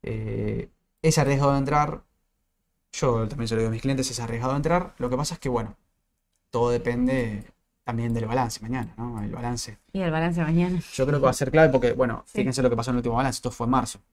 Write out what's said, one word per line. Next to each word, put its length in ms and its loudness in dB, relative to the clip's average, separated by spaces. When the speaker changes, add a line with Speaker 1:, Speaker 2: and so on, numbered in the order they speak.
Speaker 1:
eh, 640 -4
es 180 4
arriesgado 340 4
de 60 2
entrar. 440 0
Yo 340 0
también 220 -4
se 60 0
lo 80 2
digo 80 0
a 20 -2
mis 100 -6
clientes, 280 0
es 100 -8
arriesgado 320 -4
de 60 0
entrar. 400 0
Lo 100 -2
que 80 -2
pasa 180 -4
es 60 -16
que, 80 -4
bueno, 260 -2
todo 200 2
depende 760 0
también 280 -2
del 140 -2
balance 340 -2
mañana, 380 -6
¿no? 240 -6
El 100 -6
balance. 460 -8
Speaker 2:
Y 80 -4
el 100 -2
balance 320 0
mañana. 360 2
Speaker 1:
Yo 140 0
creo 120 2
que 60 2
va 60 6
a 40 0
ser 160 -2
clave 200 8
porque, 240 4
bueno, 320 0
Speaker 2:
Sí. 120 -6
Speaker 1:
fíjense 240 0
lo 60 6
que 80 2
pasó 140 -2
en 60 2
el 20 2
último 180 0
balance. 220 0
Esto 120 -4
fue 140 -6
en 60 0
marzo 280 0